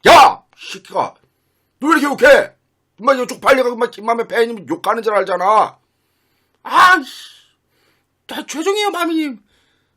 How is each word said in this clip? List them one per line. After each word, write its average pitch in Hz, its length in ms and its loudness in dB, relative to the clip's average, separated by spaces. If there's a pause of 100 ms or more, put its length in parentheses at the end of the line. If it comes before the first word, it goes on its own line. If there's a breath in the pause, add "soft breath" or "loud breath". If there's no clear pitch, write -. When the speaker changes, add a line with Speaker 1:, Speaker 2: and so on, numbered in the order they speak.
Speaker 1:
야, 311 360 6 (140)
이 - 160 -20
새끼가. 156 400 -8 (640)
너 269 80 -4
왜 320 120 2
이렇게 269 60 -2 (200)
욕해? 269 280 4 (460)
엄마, 254 140 0
이거 247 140 -2
쪽팔려가지고, 254 480 0
엄마, 233 140 -4
김만배 226 380 -6
팬이면 226 420 -4
욕하는 196 340 -4
줄 214 100 -2
알잖아. 185 640 0 (840)
Speaker 2:
아, 330 400 0
씨. - 1300 -20
아, 285 120 -12
죄송해요, 392 460 -4
마미님. 320 500 -6 (560)